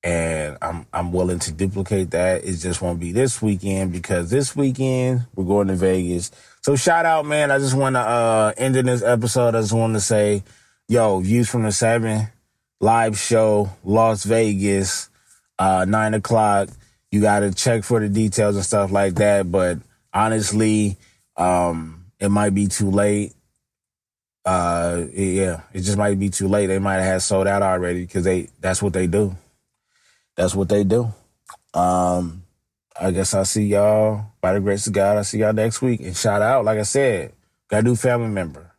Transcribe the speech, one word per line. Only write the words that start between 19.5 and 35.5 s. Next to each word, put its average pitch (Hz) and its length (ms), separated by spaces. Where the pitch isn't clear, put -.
But 90 280
honestly, 107 840
um, 87 680
it 101 100
might 104 220
be 101 160
too 98 220
late. 101 440
Uh, 87 680
yeah, 92 480
it 95 80
just 98 160
might 104 220
be 101 100
too 98 180
late. 101 200
They 95 120
might 98 180
have 95 80
had 95 180
sold 95 240
out 98 160
already 90 440
'cause 92 180
they, 92 240
that's 92 200
what 101 120
they 92 140
do. 95 280
That's 92 180
what 95 140
they 104 140
do. 110 300
Um, 90 680
I 92 120
guess 95 220
I'll 95 120
see 104 220
y'all, 107 580
by 92 120
the 101 80
grace 101 260
of 104 60
God, 101 240
I'll 104 80
see 107 140
y'all 110 140